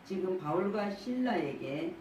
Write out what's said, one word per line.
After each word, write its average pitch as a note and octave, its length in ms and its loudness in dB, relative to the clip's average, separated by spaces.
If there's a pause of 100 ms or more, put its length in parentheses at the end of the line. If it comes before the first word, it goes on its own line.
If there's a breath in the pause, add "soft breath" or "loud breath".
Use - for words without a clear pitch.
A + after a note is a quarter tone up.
지금 F#3 360 0
바울과 G3+ 500 2
신라에게 A3+ 1120 0